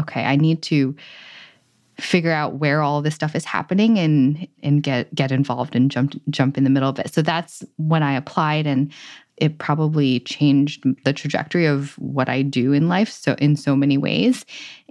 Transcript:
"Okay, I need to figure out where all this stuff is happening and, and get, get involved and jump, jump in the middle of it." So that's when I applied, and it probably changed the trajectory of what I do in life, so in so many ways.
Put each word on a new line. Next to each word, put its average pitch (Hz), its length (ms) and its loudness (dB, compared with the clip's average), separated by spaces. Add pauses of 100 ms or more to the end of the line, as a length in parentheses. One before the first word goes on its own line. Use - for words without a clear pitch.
"Okay, 127 240 -6
I 139 120 0
need 160 260 2
to 139 320 0 (1080)
figure 165 320 0
out 151 220 -2
where 147 260 0
all 147 220 0
this 151 120 -2
stuff 156 200 -4
is 170 100 -4
happening 214 540 0
and, 151 480 2 (160)
and 147 200 2
get, 127 320 -4
get 135 180 0
involved 127 420 -2
and 135 160 2
jump, 135 240 -2 (160)
jump 139 260 0
in 135 80 2
the 135 60 4
middle 135 180 2
of 139 100 -4
it." - 140 -8
So 165 100 0
that's 170 420 -4 (120)
when 160 260 0
I 143 100 2
applied, 151 540 -2
and 143 240 0 (460)
it 156 220 0
probably 151 600 0
changed 143 640 2 (200)
the 135 80 2
trajectory 156 540 -2
of 143 320 -2
what 131 300 -2
I 127 140 -2
do 135 300 0
in 147 160 4
life, 185 200 2
so - 260 -2
in 147 200 2
so 143 220 0
many 139 200 2
ways. 196 480 0 (460)